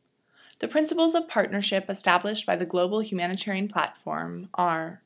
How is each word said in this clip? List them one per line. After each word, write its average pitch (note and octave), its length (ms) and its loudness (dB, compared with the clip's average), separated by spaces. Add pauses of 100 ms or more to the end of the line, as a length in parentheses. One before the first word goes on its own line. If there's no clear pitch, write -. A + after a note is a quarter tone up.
(600)
The - 80 -2
principles E4 480 2
of E4 140 0
partnership G3+ 600 0
established G3 560 2
by F3+ 120 2
the F3+ 80 -2
Global F3+ 340 2
Humanitarian G3 720 -2
Platform E3+ 840 -6
are E3 500 0